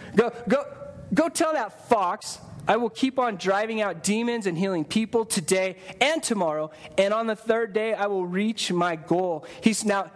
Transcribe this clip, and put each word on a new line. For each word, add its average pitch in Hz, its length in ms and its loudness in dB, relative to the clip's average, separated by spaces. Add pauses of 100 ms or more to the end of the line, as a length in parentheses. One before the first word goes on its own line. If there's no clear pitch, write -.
(160)
go, 226 160 4 (160)
go, 262 180 2 (480)
go 311 160 4
tell 320 240 0
that 233 340 -4
fox 202 520 2 (300)
I 202 80 6
will 233 140 0
keep 262 260 -2
on 240 200 0
driving 214 440 0
out 175 220 -4
demons 226 420 0
and 175 100 -2
healing 180 300 0
people 220 400 0
today 190 520 0 (220)
and 311 220 2
tomorrow, 156 480 0 (300)
and 196 160 4
on 226 100 0
the 220 100 -2
third 226 380 0
day 214 220 -2
I 196 100 0
will 196 220 0
reach 208 440 -2
my 175 240 2
goal. 165 520 -2 (140)
He's 220 220 2
now, 196 320 0